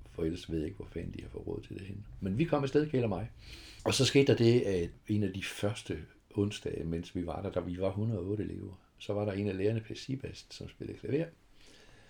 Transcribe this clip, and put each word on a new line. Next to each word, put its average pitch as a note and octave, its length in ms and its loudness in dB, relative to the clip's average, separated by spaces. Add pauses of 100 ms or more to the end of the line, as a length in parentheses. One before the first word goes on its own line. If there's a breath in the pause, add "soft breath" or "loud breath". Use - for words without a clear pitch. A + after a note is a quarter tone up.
(120)
For E2 120 -4
ellers - 280 -4
ved E2 60 0
jeg D#2 100 -2
ikke, - 100 -8
hvor E2 140 -10
fanden F2 220 -6
de - 80 -10
har - 80 -12
fået - 180 -10
råd - 140 -6
til - 180 -12
det F#2+ 80 -10
hen. G2 180 -10 (160)
Men F#2+ 160 0
vi D3+ 60 4
kom D3 200 2
afsted, D3 260 4
Kjeld B2+ 140 2
og A2+ 60 2
mig. G2 220 -2 (540 loud breath)
Og G#2 80 2
så C3 120 6
skete C#3 220 8
der A#2+ 100 8
det, A#2 240 8
at F2+ 280 2 (180)
en G#2 160 4
af F#2 100 0
de F#2+ 100 -6
første - 560 -4 (380)
onsdage, G2+ 460 -2
mens E2 320 -4
vi F2+ 100 -2
var E2 160 -4
der, F#2+ 100 -4
der F2+ 100 0
vi F2+ 180 -4
var F#2+ 100 2
hundrede G#2 300 -2
og F2 60 -4
otte G2+ 180 -2
elever, F#2+ 300 -6 (240)
så - 160 -6
var G#2 120 0
der G#2 60 0
en G2+ 160 0
af F#2+ 100 0
lærerne, A2 240 2
Per A2+ 140 -10
Sibast, - 580 -8
som - 160 -12
spillede - 300 -10
klaver. D3+ 260 0 (840 loud breath)